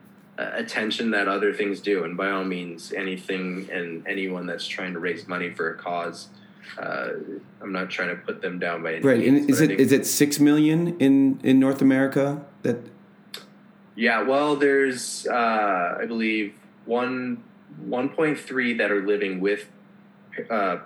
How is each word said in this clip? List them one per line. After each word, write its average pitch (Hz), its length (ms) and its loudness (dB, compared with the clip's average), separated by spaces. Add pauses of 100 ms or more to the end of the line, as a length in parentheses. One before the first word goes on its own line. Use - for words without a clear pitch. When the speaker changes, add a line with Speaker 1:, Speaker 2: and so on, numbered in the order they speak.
(400)
Speaker 1:
uh, - 140 -6
attention 113 580 -2
that 101 160 2
other 101 260 2
things 98 280 -4
do. 95 220 0
And 87 140 -8
by 98 140 -2
all 95 140 -2
means, 87 480 -8
anything 92 800 -6
and 85 360 -8
anyone 92 400 -4
that's 85 180 -8
trying 92 280 -6
to 85 60 -6
raise 85 280 -6
money 87 240 -6
for 82 200 -4
a 82 60 -12
cause, 87 520 -6 (480)
uh, - 320 -6 (520)
I'm 104 100 -10
not 92 180 -4
trying 90 200 -4
to 87 60 -6
put - 260 -8
them 90 180 -6
down 85 240 -4
by 80 120 -4
any 113 80 -8
Speaker 2:
Right, 127 160 6
Speaker 1:
means, 139 220 6
Speaker 2:
and 143 80 0
is 131 100 4
Speaker 1:
but - 20 6
I 160 40 6
Speaker 2:
it, - 40 6
Speaker 1:
think - 100 0
Speaker 2:
is 135 120 6
it 135 140 4
six 143 340 2
million 151 600 4
in, 135 440 6
in 131 160 6
North 135 220 4
America? 135 640 2 (160)
That 120 160 0 (1160)
Speaker 1:
Yeah, 113 260 2
well, 143 340 2
there's, 139 720 2
uh, 107 720 0
I 117 60 -6
believe, 110 480 -2 (320)
one, 123 580 -2 (400)
one 127 260 -2
point 151 300 0
three 123 380 -2
that 101 140 2
are 98 140 0
living 101 360 0
with, 101 260 0 (840)
uh, 98 360 0